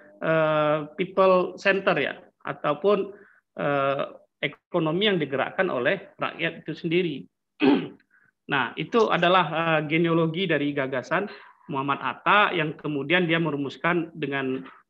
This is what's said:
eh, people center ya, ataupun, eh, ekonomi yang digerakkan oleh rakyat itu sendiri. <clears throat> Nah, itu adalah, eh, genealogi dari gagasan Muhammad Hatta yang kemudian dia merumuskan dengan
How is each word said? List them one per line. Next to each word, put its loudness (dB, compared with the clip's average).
eh, 2
people 2
center 2
ya, -2
ataupun, -2
eh, -2
ekonomi -2
yang 2
digerakkan -2
oleh -2
rakyat -6
itu -8
sendiri. -2
<clears throat> 4
Nah, -2
itu 2
adalah, 4
eh, 0
genealogi 2
dari 0
gagasan -2
Muhammad -2
Hatta 2
yang -2
kemudian -2
dia 2
merumuskan -2
dengan -6